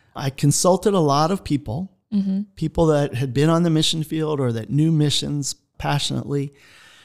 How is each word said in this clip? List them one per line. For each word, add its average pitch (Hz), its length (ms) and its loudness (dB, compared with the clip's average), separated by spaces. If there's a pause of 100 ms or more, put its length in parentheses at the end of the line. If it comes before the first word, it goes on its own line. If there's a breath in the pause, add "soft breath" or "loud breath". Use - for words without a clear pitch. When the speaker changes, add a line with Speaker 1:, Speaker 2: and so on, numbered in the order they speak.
(160 soft breath)
Speaker 1:
I 135 140 -4
consulted 180 640 2
a 190 60 4
lot 151 320 2
of 196 140 -4
people, 143 480 -6 (200)
Speaker 2:
Mm-hmm. 196 280 -2 (140)
Speaker 1:
people 160 320 0
that 147 280 2
had 123 180 -4
been 147 160 4
on 165 140 4
the 175 60 2
mission 160 320 0
field 156 380 -4
or 123 140 0
that 113 160 -6
knew 156 240 2
missions 143 600 -2 (220)
passionately. 143 760 -4 (520 soft breath)